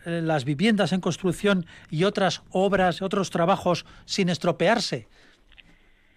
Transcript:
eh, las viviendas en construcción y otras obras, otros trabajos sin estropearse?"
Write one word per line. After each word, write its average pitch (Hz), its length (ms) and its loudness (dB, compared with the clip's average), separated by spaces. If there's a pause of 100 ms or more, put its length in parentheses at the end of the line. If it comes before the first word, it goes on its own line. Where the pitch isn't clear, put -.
eh, 170 160 -2
las 156 200 0
viviendas 180 480 0
en 185 100 0
construcción 185 680 0 (240)
y 156 140 0
otras 202 440 0
obras, 185 540 2
otros 190 260 -2
trabajos 175 560 0 (200)
sin 190 240 -2
estropearse?" 170 800 0 (1080)